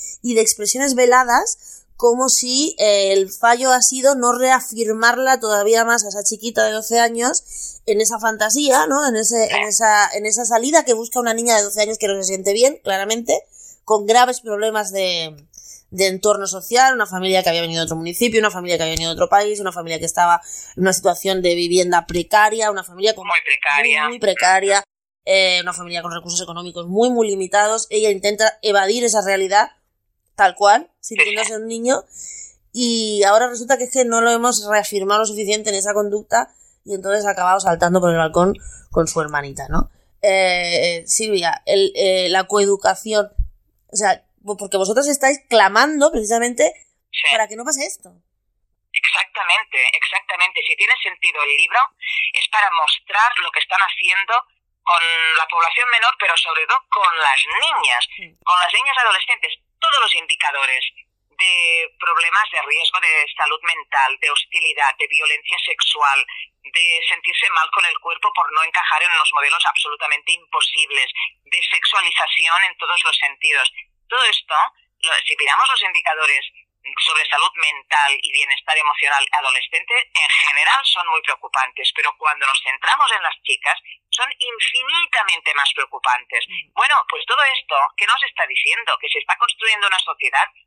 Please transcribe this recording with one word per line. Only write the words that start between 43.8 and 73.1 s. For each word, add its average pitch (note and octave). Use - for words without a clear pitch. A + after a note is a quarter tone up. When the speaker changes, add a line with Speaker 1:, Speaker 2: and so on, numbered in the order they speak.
Speaker 1:
o G#3
sea, G3+
po-, G3+
porque G3
vosotros G#3
estáis C#4
clamando B3
precisamente A#3+
Speaker 2:
Sí. -
Speaker 1:
para A3
que G#3
no A3+
pase C#4+
esto. C4+
Speaker 2:
Exactamente, F#3+
exactamente. F#3
Si -
tiene G#3+
sentido F3+
el C#3+
libro, -
es -
para G#3
mostrar G3
lo F3+
que -
están F#3
haciendo G3
con B3
la D#3+
población E3
menor, A#3
pero F3+
sobre D#3+
todo -
con F#3
las C#3
niñas, F3
Speaker 1:
Sí. -
Speaker 2:
con F3+
las F3
niñas C4
adolescentes. A3
Todos D4
los G3
indicadores C#3
de E3+
problemas E3+
de D#3+
riesgo D#3+
de D#3+
salud D#3
mental, D3
de D3+
hostilidad, D3
de D3
violencia D#3
sexual, C#3+
de E3+
sentirse E3+
mal E3
con F#3+
el E3
cuerpo E3+
por D#3
no D#3
encajar D#3+
en F3
unos D#3
modelos D3
absolutamente D3
imposibles, D3
de -
sexualización E3+
en F#3
todos E3+
los D#3